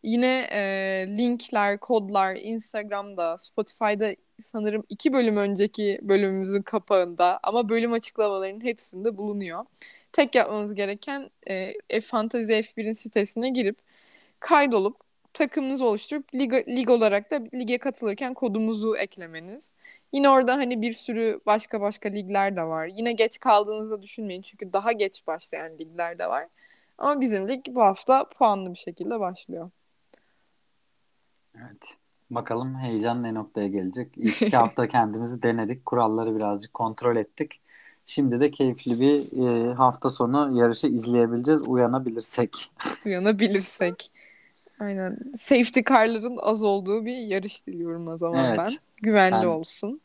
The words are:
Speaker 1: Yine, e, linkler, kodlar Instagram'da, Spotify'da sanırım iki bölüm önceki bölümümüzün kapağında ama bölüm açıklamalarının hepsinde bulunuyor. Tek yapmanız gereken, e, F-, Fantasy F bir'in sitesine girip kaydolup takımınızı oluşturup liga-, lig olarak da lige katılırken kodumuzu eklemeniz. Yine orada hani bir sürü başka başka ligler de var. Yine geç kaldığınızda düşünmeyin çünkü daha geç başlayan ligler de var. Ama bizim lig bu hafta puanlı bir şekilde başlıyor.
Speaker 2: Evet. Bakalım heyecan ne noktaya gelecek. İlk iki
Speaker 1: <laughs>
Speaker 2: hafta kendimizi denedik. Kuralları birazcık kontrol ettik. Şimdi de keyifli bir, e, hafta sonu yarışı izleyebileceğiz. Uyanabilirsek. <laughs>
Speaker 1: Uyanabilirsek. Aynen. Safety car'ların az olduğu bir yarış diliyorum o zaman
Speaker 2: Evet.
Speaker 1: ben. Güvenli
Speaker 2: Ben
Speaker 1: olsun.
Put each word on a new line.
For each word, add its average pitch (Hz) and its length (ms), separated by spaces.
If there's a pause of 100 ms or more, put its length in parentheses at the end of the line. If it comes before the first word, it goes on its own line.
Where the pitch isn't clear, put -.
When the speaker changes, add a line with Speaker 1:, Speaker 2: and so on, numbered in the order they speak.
Speaker 1:
Yine, 247 500
e, 208 80 (580)
linkler, 226 600
kodlar 196 580
Instagram'da, 202 1000
Spotify'da 214 760 (260)
sanırım 214 480
iki 262 240
bölüm 233 240
önceki 202 680
bölümümüzün 196 600
kapağında 180 800
ama 220 260
bölüm 226 240
açıklamalarının 208 720
hepsinde 220 520
bulunuyor. 202 480 (480)
Tek - 220
yapmanız 208 400
gereken, 208 560 (180)
e, 190 240 (180)
F-, 226 100
Fantasy 226 600
F 220 160
bir'in 220 160
sitesine 226 580
girip 240 280 (600)
kaydolup 240 560 (380)
takımınızı 269 500
oluşturup 240 500
liga-, 254 320 (100)
lig 254 140
olarak 214 400
da 285 120 (120)
lige 247 240
katılırken 247 560
kodumuzu 220 640
eklemeniz. 180 800 (380)
Yine 277 180
orada 262 260
hani 247 260
bir 220 100
sürü 226 540
başka 214 340
başka 208 280
ligler 196 480
de 170 60
var. 160 240
Yine 220 260
geç 226 280
kaldığınızda 214 600
düşünmeyin 196 400
çünkü 185 300
daha 202 200
geç 202 340
başlayan 160 520
ligler 170 400
de 175 100
var. 143 180 (520)
Ama 285 220
bizim 208 280
lig 262 200
bu 247 140
hafta 214 460
puanlı 196 440
bir 175 60
şekilde 196 420
başlıyor. 180 500 (1900)
Speaker 2:
Evet. 113 400 (340)
Bakalım 123 480
heyecan 117 440
ne 113 120
noktaya 104 340
gelecek. 98 480
İlk 117 260
iki 208 140
Speaker 1:
<laughs> - 0
Speaker 2:
hafta 117 320
kendimizi 117 540
denedik. 117 440
Kuralları 113 500
birazcık 104 380
kontrol 117 420
ettik. - 440 (460)
Şimdi 127 340
de 143 100
keyifli 123 500
bir, 135 460 (240)
e, 123 40
hafta 127 360
sonu 131 500
yarışı 117 260
izleyebileceğiz. 120 840
Uyanabilirsek. 123 1000 (160)
<laughs> - 200
Speaker 1:
Uyanabilirsek. 196 1040 (720)
Aynen. 196 380 (180)
Safety 247 520
car'ların 233 540
az 214 200
olduğu 202 420
bir 247 120
yarış 202 500
diliyorum 170 420
o 165 100
zaman 170 260
Speaker 2:
Evet. - 140
Speaker 1:
ben. 220 200 (240)
Güvenli 202 400
Speaker 2:
Ben - 40
Speaker 1:
olsun. 175 580